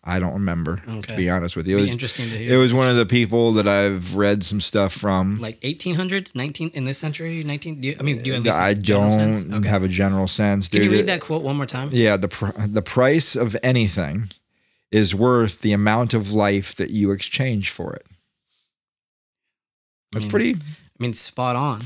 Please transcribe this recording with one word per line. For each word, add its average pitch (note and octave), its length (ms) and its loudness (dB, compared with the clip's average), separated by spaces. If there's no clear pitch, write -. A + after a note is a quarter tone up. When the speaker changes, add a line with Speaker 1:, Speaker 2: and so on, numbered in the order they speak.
Speaker 1:
I F2+ 120 0
don't F2+ 140 -2
remember, F2 540 -2
Speaker 2:
Okay. A2 260 -10
Speaker 1:
to G#2+ 40 -6
be F2 140 0
honest F2 240 -2
with E2 100 -6
you. F#2+ 120 2
It - 20 4
Speaker 2:
Be - 40 4
Speaker 1:
was, C3 60 0
Speaker 2:
interesting A#2+ 400 -6
to A2+ 80 -8
hear. A#2+ 160 0
Speaker 1:
it B2+ 40 6
was B2+ 180 6
one C3 120 4
of B2 80 4
the A#2 120 4
people A#2 460 4
that G#2+ 140 4
I've G2 480 2
read G2+ 280 2
some G#2 180 -4
stuff G2 320 0
from. G2 480 0
Speaker 2:
Like A#2 220 -10
eighteen D#3+ 320 -4
hundreds, F#3 400 -4
nineteen, D3 400 -6
in C#3 80 -6
this C3+ 160 -4
century, D#3+ 440 -6
nineteen, D3 380 -8
do B2+ 60 -4
you, C#3+ 120 -4
I C#3+ 40 -6
mean, C#3 180 -2
do B2+ 80 -4
you C3 60 -2
at A#2+ 80 -2
least F#2+ 160 2
Speaker 1:
I F#2 100 2
Speaker 2:
have G#2 80 2
a G2+ 40 -4
general G2+ 300 4
sense? G#2+ 340 2
Speaker 1:
don't G#2 160 -4
Speaker 2:
Okay. G2+ 80 0
Speaker 1:
have G2 140 2
a F#2+ 40 0
general F#2+ 400 0
sense, G2 400 0
Speaker 2:
Can G#2 160 2
you G2 60 4
Speaker 1:
dude. G#2 100 4
Speaker 2:
read - 80 2
that F3+ 140 0
quote D#3+ 200 -4
one C#3 160 -4
more C#3 80 -2
time? C3 260 -6
Speaker 1:
Yeah, A2 260 4
the F#2+ 100 0
pr-, G2+ 240 -4
the G#2 160 -2
price C3+ 520 2
of A2+ 280 -2
anything G2+ 680 0
is G2+ 240 4
worth A#2 460 2
the G#2+ 120 2
amount G#2+ 400 2
of G#2 180 -2
life G2+ 440 0
that - 160 -4
you G#2 180 0
exchange G2+ 640 -4
for - 220 -8
it. - 140 -16
Speaker 2:
I - 60 -20
Speaker 1:
That's A2 120 -4
Speaker 2:
mean, G#2 60 -6
Speaker 1:
pretty A#3 220 2
Speaker 2:
I F3 60 -4
mean, A#2+ 140 -4
spot B2 420 -2
on. B2 300 -2